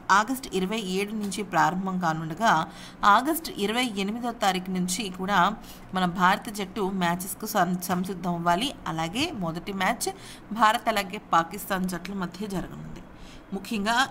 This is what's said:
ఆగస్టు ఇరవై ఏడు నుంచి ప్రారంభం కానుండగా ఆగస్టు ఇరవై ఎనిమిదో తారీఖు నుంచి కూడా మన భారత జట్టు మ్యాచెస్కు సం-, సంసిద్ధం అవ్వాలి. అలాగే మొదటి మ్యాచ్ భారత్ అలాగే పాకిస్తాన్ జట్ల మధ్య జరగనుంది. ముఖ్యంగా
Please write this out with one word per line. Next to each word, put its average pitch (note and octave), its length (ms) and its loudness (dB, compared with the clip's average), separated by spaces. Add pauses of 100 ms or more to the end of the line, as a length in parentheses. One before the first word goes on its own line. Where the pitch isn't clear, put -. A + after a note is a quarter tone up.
(100)
ఆగస్టు G#3+ 420 4
ఇరవై F#3+ 280 0
ఏడు G3 320 -2
నుంచి G#3 300 -4
ప్రారంభం F#3 560 2
కానుండగా D#3+ 720 2 (340)
ఆగస్టు B3 520 4
ఇరవై A3+ 400 0
ఎనిమిదో A3+ 360 -2
తారీఖు F#3 380 0
నుంచి F#3 380 -2
కూడా F#3 480 2 (380)
మన F#3 100 2
భారత F#3 440 4
జట్టు G3+ 320 -6
మ్యాచెస్కు F#3 680 -2
సం-, F3+ 340 2
సంసిద్ధం F#3 540 -2
అవ్వాలి. F3 400 2 (120)
అలాగే E3+ 440 -2
మొదటి F3 420 -6
మ్యాచ్ G3+ 380 0 (420)
భారత్ A3 360 4
అలాగే G3+ 300 0 (140)
పాకిస్తాన్ F#3 560 2
జట్ల F#3 260 -6
మధ్య F#3+ 320 -6
జరగనుంది. D#3 540 -8 (520)
ముఖ్యంగా G#3+ 580 0